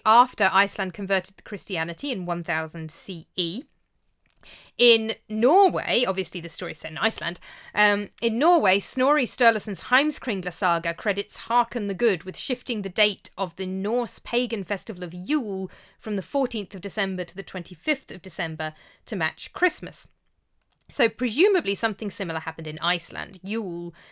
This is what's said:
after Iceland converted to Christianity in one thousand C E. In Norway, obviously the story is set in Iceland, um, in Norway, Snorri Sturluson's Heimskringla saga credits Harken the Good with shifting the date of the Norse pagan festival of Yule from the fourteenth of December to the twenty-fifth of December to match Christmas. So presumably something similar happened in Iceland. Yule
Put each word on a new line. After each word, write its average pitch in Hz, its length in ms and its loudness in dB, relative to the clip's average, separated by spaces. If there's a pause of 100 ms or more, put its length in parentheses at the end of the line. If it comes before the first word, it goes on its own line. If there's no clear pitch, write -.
after 226 460 6
Iceland 190 420 2
converted 190 440 -2
to - 60 -20
Christianity 175 680 -6
in 190 120 -4
one 175 200 -4
thousand 160 480 -6
C 170 420 -10
E. 180 300 -4 (1120)
In 226 380 6 (140)
Norway, 233 800 4
obviously 185 340 -2
the 165 80 -8
story 165 240 -6
is - 60 -8
set - 140 -8
in 151 60 -10
Iceland, 175 420 -2 (340)
um, 208 360 4 (120)
in 226 160 0
Norway, 247 400 6
Snorri 262 480 2
Sturluson's 220 580 2
Heimskringla 247 680 0
saga 170 420 0
credits - 540 -4
Harken 233 400 0
the 196 60 -4
Good 196 300 2
with 185 120 -10
shifting 247 460 -4
the 190 60 -6
date 208 480 0
of 180 200 -4
the 190 100 -6
Norse 208 540 -2
pagan 233 440 -2
festival 185 380 -6
of 170 100 -8
Yule 190 580 -2 (280)
from 214 180 -4
the 185 60 -2
fourteenth 233 520 -4
of 185 60 -12
December 190 440 -4
to - 100 -12
the 185 80 -10
twenty-fifth - 680 -6
of 180 120 -14
December 160 500 -6 (340)
to 214 100 -6
match - 360 -4
Christmas. - 560 -2 (840)
So 240 180 2
presumably 254 680 2
something 214 360 -2
similar 165 300 -4
happened 156 260 -8
in 151 140 -8
Iceland. 175 640 -4
Yule 180 500 -6 (200)